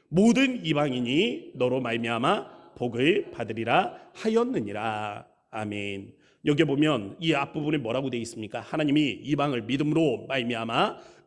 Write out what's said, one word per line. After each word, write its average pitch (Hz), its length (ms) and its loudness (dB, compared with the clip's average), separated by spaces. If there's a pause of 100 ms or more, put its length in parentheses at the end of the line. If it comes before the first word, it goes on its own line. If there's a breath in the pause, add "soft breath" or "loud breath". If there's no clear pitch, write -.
모든 226 560 4
이방인이 147 880 0
너로 127 240 2
말미암아 117 960 0
복을 127 560 2
받으리라 117 840 -2
하였느니라." 110 1200 -2 (160)
아멘. 104 640 -6 (300 soft breath)
여기 147 220 2
보면 139 560 -2
이 160 120 0
앞부분에 147 440 -4
뭐라고 127 320 -4
돼 123 80 -4
있습니까? 113 420 -10
하나님이 147 500 2 (140)
이방을 143 400 0
믿음으로 143 640 0
말미암아 120 720 -2 (260 loud breath)